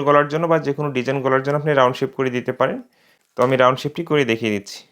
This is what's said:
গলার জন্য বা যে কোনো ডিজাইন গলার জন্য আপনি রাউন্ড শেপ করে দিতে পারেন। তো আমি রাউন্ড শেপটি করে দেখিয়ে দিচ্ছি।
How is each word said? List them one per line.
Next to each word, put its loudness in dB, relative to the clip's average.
গলার 4
জন্য -2
বা 4
যে -2
কোনো -4
ডিজাইন -2
গলার 2
জন্য -2
আপনি -2
রাউন্ড 4
শেপ -4
করে -2
দিতে -6
পারেন। 0
তো -6
আমি 2
রাউন্ড 4
শেপটি -8
করে 2
দেখিয়ে -2
দিচ্ছি। -10